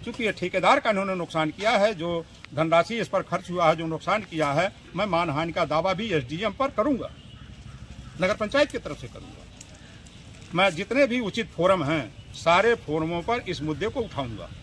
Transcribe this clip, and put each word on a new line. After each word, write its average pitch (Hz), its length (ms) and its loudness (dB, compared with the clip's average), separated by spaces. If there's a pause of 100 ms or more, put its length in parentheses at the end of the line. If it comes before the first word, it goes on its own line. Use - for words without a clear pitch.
क्योंकि 233 200 -6
ये 208 80 2
ठेकेदार 185 480 4
का 247 100 -2
इन्होंने 196 260 0
नुकसान 160 340 -2
किया 190 220 0
है, 214 240 4
जो 165 300 -4 (300)
धनराशि 165 440 4
इस 185 80 -2
पर 190 140 0
खर्च 175 300 -4
हुआ 175 160 4
है, 160 80 6
जो 165 100 -4
नुकसान 165 360 0
किया 156 300 0
है, 175 240 2 (200)
मैं 190 100 0
मानहानि 165 460 0
का 170 140 2
दावा 165 280 2
भी 208 200 -4
एसडीएम 160 380 -2
पर 262 160 0
करूंगा, 247 420 0 (1120)
नगर 185 120 2
पंचायत 277 380 2
की 269 60 -6
तरफ 151 240 -8
से 127 60 -12
करूंगा। - 380 -16 (1080)
मैं 185 200 4
जितने 240 320 2
भी 247 120 0
उचित 214 360 -4
फोरम 180 280 4
हैं, 147 360 -2 (140)
सारे 196 420 4
फोरमों 160 460 -2
पर 226 180 0 (100)
इस 151 120 -4
मुद्दे 156 260 -2
को 233 120 -4
उठाऊंगा। 117 500 -6 (140)